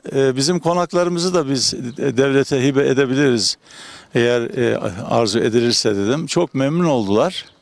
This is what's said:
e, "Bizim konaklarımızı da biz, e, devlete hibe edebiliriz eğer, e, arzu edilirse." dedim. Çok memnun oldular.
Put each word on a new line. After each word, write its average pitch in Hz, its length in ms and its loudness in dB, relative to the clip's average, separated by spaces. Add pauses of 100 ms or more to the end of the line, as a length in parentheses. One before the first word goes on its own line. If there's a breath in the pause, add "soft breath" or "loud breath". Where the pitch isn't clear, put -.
(160)
e, 135 200 2
"Bizim 151 240 0
konaklarımızı 175 760 0
da 156 160 2
biz, 131 240 -2
e, 123 440 -6
devlete 135 500 2
hibe 139 200 2
edebiliriz 131 680 0 (580 loud breath)
eğer, 120 260 2
e, 117 360 -2 (320)
arzu 117 300 2
edilirse." 117 560 2
dedim. 123 320 -2
Çok 170 260 -2
memnun 147 320 0
oldular. 123 600 0 (160)